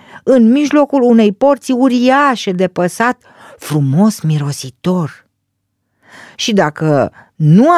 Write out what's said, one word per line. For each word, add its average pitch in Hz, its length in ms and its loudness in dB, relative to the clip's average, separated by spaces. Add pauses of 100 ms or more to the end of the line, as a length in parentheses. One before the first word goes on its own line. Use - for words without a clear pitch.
(240)
în 233 260 4
mijlocul 285 520 0
unei 226 300 2
porții 269 420 -2
uriașe 254 800 0
de 180 160 -2
păsat, 180 540 -4 (340)
frumos 151 640 -2
mirositor. 151 1040 -6 (1120)
Și - 160 -6
dacă 151 600 0 (220)
nu 165 320 4 (120)